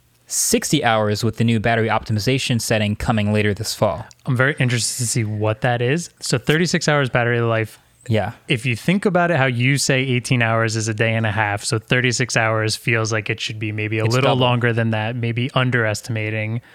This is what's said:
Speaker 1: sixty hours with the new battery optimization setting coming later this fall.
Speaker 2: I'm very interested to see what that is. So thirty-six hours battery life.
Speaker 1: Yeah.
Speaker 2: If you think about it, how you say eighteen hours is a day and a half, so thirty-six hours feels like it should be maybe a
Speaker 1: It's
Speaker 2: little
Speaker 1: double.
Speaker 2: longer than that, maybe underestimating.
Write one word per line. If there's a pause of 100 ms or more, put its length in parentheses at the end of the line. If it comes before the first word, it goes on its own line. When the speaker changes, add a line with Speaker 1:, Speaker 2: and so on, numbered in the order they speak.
(260)
Speaker 1:
sixty
hours
with
the
new
battery
optimization
setting
coming
later
this
fall. (200)
Speaker 2:
I'm
very
interested
to
see
what
that
is. (100)
So
thirty-six
hours
battery
life. (280)
Speaker 1:
Yeah. (160)
Speaker 2:
If
you
think
about
it,
how
you
say
eighteen
hours
is
a
day
and
a
half,
so
thirty-six
hours
feels
like
it
should
be
maybe
a
Speaker 1:
It's
Speaker 2:
little
Speaker 1:
double.
Speaker 2:
longer
than
that,
maybe
underestimating. (140)